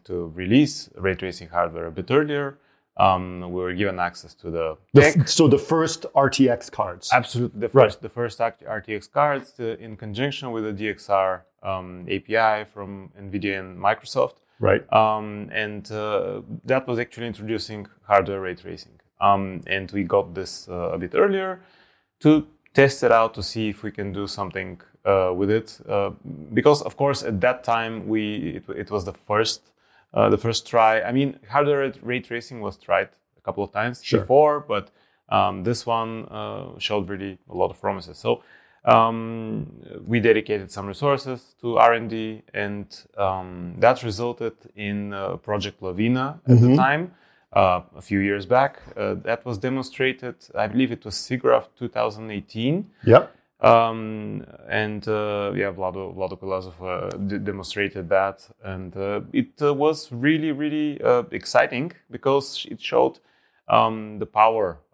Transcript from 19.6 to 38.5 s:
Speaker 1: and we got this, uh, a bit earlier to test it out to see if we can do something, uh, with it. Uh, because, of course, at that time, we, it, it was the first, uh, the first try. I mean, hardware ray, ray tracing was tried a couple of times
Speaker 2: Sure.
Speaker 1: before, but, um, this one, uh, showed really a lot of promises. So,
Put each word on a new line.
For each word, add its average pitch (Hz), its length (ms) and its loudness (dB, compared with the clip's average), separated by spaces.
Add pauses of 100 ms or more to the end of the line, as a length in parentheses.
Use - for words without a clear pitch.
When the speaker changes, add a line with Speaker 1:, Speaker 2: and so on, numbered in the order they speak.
Speaker 1:
and 95 240 -4
we 101 140 -2
got 87 280 0
this, - 360 -10
uh, 87 240 -4
a 85 40 -6
bit 87 160 -8
earlier 190 460 0 (640)
to 151 260 6 (260)
test 135 300 4
it 117 80 4
out 113 220 4
to 101 100 -8
see 110 240 -4
if 104 160 -8
we 104 80 -8
can 101 220 -8
do 101 140 -6
something, 92 520 -10 (240)
uh, 95 320 4
with 98 140 0
it. 110 280 -2 (120)
Uh, 101 220 0 (420)
because, 143 280 6
of - 140 -8
course, 139 280 -2
at 104 180 -2
that 123 240 2
time, 113 420 -2
we, 107 140 0 (360)
it, - 60 -14 (200)
it - 80 -10
was 101 120 -2
the 95 100 -8 (140)
first, 107 340 0 (520)
uh, 110 160 4
the 101 80 4
first 113 280 -2
try. 110 360 4
I 101 100 -4
mean, 135 260 0 (120)
hardware 143 300 2
ray, 135 220 -2
ray 123 200 -4
tracing 120 400 -10
was 98 160 -8
tried 95 320 0 (280)
a - 40 -20
couple 101 220 -6
of 98 100 -6
times 117 300 -4
Speaker 2:
Sure. - 180 0
Speaker 1:
before, 147 400 4
but, - 280 -6 (400)
um, 98 340 2
this 113 220 -2
one, 113 460 -4
uh, 107 480 -12
showed 104 300 -2
really 98 280 -10 (120)
a - 60 -14
lot 92 140 0
of - 100 -12
promises. 87 380 -6
So, 117 240 -2 (440)